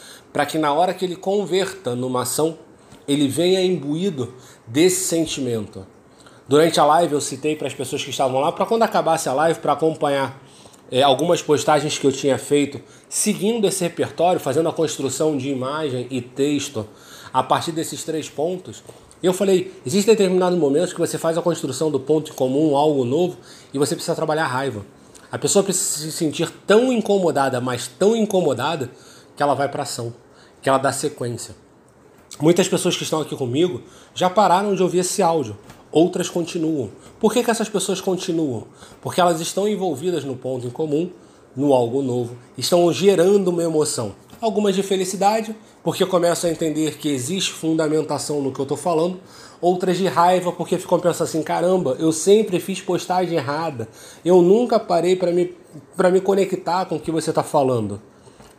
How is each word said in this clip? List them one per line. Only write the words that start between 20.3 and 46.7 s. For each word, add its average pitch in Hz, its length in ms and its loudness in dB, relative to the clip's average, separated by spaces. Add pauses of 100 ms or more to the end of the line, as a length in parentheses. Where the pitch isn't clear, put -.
momentos 151 340 2
que - 80 -6
você 160 180 -2
faz 165 180 0
a 170 60 -2
construção 156 480 -2
do 135 100 0
ponto 151 300 0
em - 40 -18
comum, 139 420 2
algo 143 280 2
novo, 160 320 0 (360)
e 135 60 -4
você 147 160 0
precisa 160 200 -4
trabalhar 156 300 -2
a 139 40 -2
raiva. 127 360 -4 (460)
A 120 80 -6
pessoa 165 240 2
precisa 160 480 -4
se - 20 -8
sentir 156 380 -4 (160)
tão 233 260 6
incomodada, 151 680 0
mas 123 260 -4
tão 214 300 2
incomodada, 156 760 0 (460)
que - 60 -2
ela 147 120 4
vai 139 140 0
pra 139 140 -6
ação, 117 320 -8 (480)
que - 60 -2
ela 135 100 6
dá 131 120 0
sequência. 123 640 -6 (880)
Muitas 175 280 4
pessoas 175 280 0
que - 60 -6
estão 156 180 -4
aqui 147 140 -8
comigo 131 480 -2 (320)
já 180 160 0
pararam 196 440 4
de 180 80 0
ouvir 175 160 0
esse 185 240 0
áudio, 151 340 0 (340)
outras 180 380 2
continuam. 160 640 -4 (280)
Por 208 140 2
que 247 100 2
que 233 80 -2
essas 220 180 -2
pessoas 190 320 -4
continuam? 160 640 -4 (340)
Porque 135 200 -4
elas 175 200 2
estão 190 260 -4
envolvidas 175 580 -4
no 131 120 -6
ponto 127 300 -8
em 123 40 -8
comum, 156 400 -2 (460)
no 139 160 2
algo 123 300 2
novo, 123 340 -4 (200)
estão 175 360 2
gerando 185 560 4
uma 170 140 0
emoção. 151 520 -2 (260)
Algumas 208 340 0
de 190 100 0
felicidade, 202 680 0 (280)
porque 170 240 0
começam 170 420 2
a 165 40 0
entender 156 460 -2